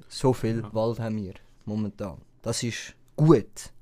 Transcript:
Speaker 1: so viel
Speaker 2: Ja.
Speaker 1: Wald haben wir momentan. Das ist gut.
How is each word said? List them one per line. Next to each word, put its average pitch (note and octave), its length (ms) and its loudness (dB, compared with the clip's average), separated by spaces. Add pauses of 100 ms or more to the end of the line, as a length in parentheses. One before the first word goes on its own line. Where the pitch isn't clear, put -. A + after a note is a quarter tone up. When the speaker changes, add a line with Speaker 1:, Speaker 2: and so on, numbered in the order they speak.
Speaker 1:
so C3 240 2
viel A2+ 280 -2
Speaker 2:
Ja. G#2 120 -10
Speaker 1:
Wald A2 260 -2
haben A2 180 -4
wir F#2 160 -8 (320)
momentan. G#2 520 -6 (240)
Das A2+ 220 -4
ist - 320 -6 (200)
gut. - 560 4 (100)